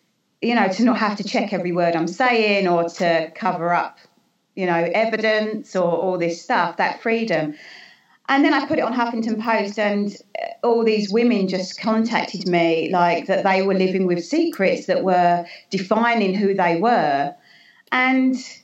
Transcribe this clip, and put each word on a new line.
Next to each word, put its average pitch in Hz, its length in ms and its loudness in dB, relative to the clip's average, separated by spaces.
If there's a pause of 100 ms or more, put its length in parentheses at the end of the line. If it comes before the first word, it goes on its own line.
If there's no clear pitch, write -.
(420)
you 233 140 0
know, 202 120 4
to 190 160 0
not 233 140 4
have 208 200 -2
to 190 60 -6
check 202 300 -4
every 175 180 -2
word 170 240 0
I'm 165 140 -2
saying 214 580 2
or 170 220 2
to 165 460 -2
cover 175 380 -2
up, - 260 -2 (540)
you 190 120 -6
know, 170 280 0
evidence 214 840 -2
or 175 120 0
all 180 280 0
this 170 240 -4
stuff, 175 340 -2
that - 260 -4
freedom. 202 540 -2 (720)
And 277 160 4
then 320 100 4
I 269 140 0
put 220 120 -2
it - 40 0
on 233 100 -4
Huffington 233 480 -2
Post, 208 380 -2
and, 208 340 -2 (280)
uh, - 260 -6
all 233 160 2
these 208 260 2
women 208 380 2
just 185 320 -6
contacted 220 680 -2
me, 170 420 2
like, 175 360 2
that 190 180 0
they 190 160 2
were 196 140 0
living 185 300 0
with 175 200 0
secrets 302 640 0
that 185 180 0
were 175 400 2 (240)
defining 214 680 0
who 196 180 2
they 175 280 2
were. 151 520 2 (600)
And 262 420 2 (280)